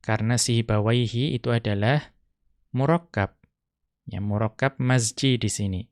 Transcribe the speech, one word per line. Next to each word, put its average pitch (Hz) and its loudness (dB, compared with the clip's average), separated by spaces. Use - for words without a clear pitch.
Karena 110 0
Sibawaihi 117 0
itu 120 -2
adalah 117 0
murakkab. 139 0
Ya, 101 -6
murakkab 107 -2
mazji 127 2
di 110 -2
sini. 95 -4